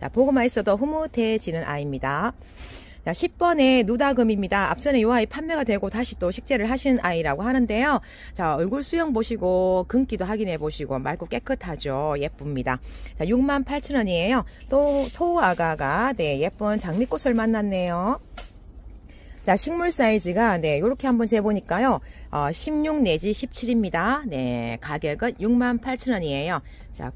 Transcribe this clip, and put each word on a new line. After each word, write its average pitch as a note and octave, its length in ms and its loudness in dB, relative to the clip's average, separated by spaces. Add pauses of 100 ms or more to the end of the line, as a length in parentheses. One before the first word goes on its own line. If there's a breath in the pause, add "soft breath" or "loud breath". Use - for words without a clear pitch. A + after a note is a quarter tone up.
자, C#3 80 -6
보고만 C4 360 4
있어도 G#3 300 2
흐뭇해지는 A3 880 -2
아이입니다. C#3+ 720 -2 (720 loud breath)
자, E3 60 -2
십 E4+ 260 -2
번에 C4+ 460 6
누다금입니다. A3 880 2
앞전에 B3+ 300 2
요 A3 100 4
아이 A#3+ 140 4
판매가 D#4 400 -2
되고 G3+ 240 0
다시 A3 300 -4
또 F3+ 120 0
식재를 A3+ 400 0
하신 C4 300 2
아이라고 E3 400 0
하는데요. B3 580 2 (320 loud breath)
자, D#3+ 240 0
얼굴 G3 260 0
수영 E4 300 0
보시고 F#3 800 2
금기도 B3 340 0
확인해 G3 340 -2
보시고 C#3+ 420 -4
맑고 D3 260 -4
깨끗하죠. D3+ 920 -4
예쁩니다. C#3 600 -4 (380 loud breath)
자, D#3 100 -2
육만 C4+ 380 2
팔천 C#4+ 320 -4
원이에요. G3 480 2 (240 loud breath)
또 C#4 340 4 (100)
토아가가, F#3 1000 2
네, D3 260 0
예쁜 G#3 400 -2
장미꽃을 A#3+ 540 0
만났네요. G#3 880 0 (1200 loud breath)
자, G3 140 4
식물 E4+ 340 -2
사이즈가, G#3+ 680 2
네, D3+ 200 2
요렇게 B3+ 260 0
한번 A#3 220 2
재보니까요. G#3 720 2 (320 loud breath)
어, C#3+ 220 0
십육 D4+ 480 0
내지 F3+ 320 2
십칠입니다. A#3 920 0
네, B2 520 -2
가격은 D3+ 640 -4
육만 A#3+ 380 2
팔천 B3+ 340 -4
원이에요. D#3+ 480 -2 (320 loud breath)
자, B2+ 220 -10